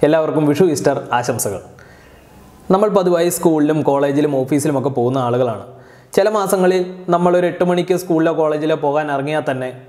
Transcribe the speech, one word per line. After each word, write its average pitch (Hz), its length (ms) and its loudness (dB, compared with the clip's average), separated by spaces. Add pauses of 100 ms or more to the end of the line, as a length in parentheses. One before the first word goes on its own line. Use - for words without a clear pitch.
എല്ലാവർക്കും 151 440 2
വിഷു, 147 240 4
ഈസ്റ്റർ 135 240 0 (200)
ആശംസകൾ. 113 440 -4 (1120)
നമ്മൾ 208 240 4
പതിവായി 175 400 2
സ്കൂളിലും 156 500 2
കോളേജിലും 143 520 0
ഓഫീസിലും 143 400 0
ഒക്കെ 135 180 -2
പോകുന്ന 127 300 0
ആളുകളാണ്. 120 380 -2 (500)
ചില 196 200 4
മാസങ്ങളിൽ 185 480 2 (300)
നമ്മളൊരു 175 380 2
എട്ട് 170 180 -2
മണിക്ക് 180 320 0
സ്കൂളിലോ 165 380 0
കോളേജിലോ 156 440 0
പോകാൻ 147 320 -2
ഇറങ്ങിയാൽ 143 340 -4
തന്നെ 131 200 -4 (200)